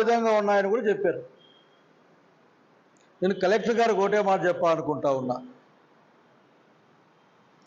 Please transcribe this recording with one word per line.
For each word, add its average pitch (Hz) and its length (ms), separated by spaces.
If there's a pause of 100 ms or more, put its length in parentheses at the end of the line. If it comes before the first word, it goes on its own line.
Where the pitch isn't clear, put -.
విధంగా 226 400
ఉన్నాయని 202 340
కూడా 240 160
చెప్పారు. 185 320 (2000)
నేను 185 220
కలెక్టర్ 214 360
గారికి 220 240
ఒకటే 208 240
మాట 190 120 (100)
చెప్పాలనుకుంటా 156 640 (100)
ఉన్నా, 123 160 (2250)